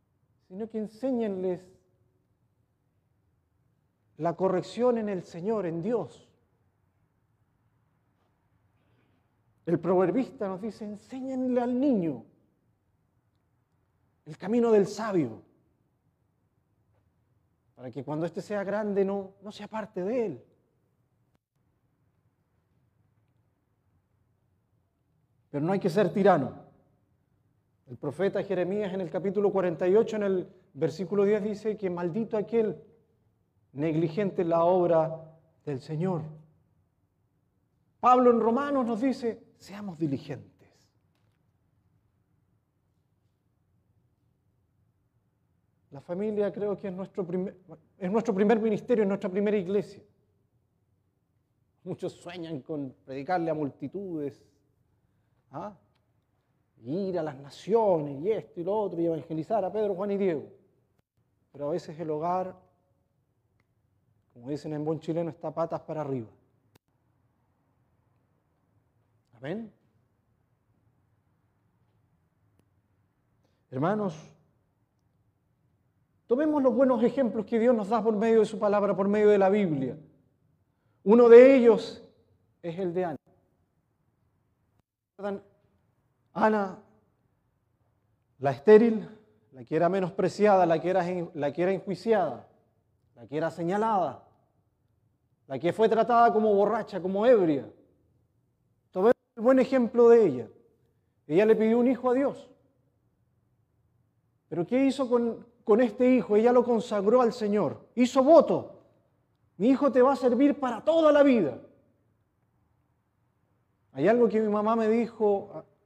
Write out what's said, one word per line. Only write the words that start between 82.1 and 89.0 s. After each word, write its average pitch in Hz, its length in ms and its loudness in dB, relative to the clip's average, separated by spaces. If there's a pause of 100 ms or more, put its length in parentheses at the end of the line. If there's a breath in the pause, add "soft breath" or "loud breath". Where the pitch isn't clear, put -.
es 170 180 -10
el 180 140 -6
de 180 100 -4
Ana. 156 140 -8 (2000)
¿Recuerdan? 202 260 -8 (880)
Ana, 202 480 0 (1600)
la 135 140 -2
estéril, 214 580 4 (420)